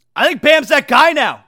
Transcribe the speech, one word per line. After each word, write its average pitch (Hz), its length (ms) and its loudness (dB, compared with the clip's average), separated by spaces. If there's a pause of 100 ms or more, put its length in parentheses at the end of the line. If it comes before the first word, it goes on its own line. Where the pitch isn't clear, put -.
(160)
I 254 100 0
think 302 140 -4
Bam's 302 300 0
that 294 180 0
guy 294 240 2
now. 214 340 -4